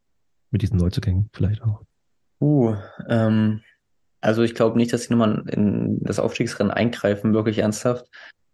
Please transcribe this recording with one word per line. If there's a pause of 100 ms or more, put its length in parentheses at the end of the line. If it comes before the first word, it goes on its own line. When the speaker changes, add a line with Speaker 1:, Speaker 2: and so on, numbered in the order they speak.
(500)
Speaker 1:
Mit
diesen
Neuzugängen
vielleicht
auch? (580)
Speaker 2:
Uh, (320)
ähm, (580)
also
ich
glaub
nicht,
dass
sie
nochmal
in
das
Aufstiegsrennen
eingreifen,
wirklich
ernsthaft. (460)